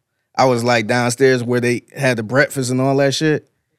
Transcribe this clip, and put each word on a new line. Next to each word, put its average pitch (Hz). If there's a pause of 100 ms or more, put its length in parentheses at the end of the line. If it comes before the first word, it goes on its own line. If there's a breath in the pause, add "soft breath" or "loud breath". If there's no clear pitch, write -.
(360)
I 127
was, 123
like, 117
downstairs 123
where 123
they 120 (140)
had 127
the 117
breakfast 123
and 127
all 135
that 139
shit, 156 (300)